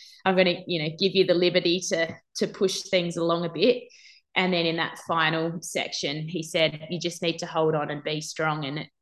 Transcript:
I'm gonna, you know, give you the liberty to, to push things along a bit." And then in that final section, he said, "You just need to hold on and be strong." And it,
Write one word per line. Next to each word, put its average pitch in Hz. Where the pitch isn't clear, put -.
I'm 190
gonna, 180
you 165
know, 156
give 185
you 185
the 175
liberty 180
to, 165
to 208
push -
things 170
along 170
a 165
bit." 190
And 185
then 170
in 165
that -
final 165
section, -
he 165
said, 156
"You 175
just 170
need 170
to 175
hold 160
on 147
and 147
be 156
strong." 156
And 147
it, -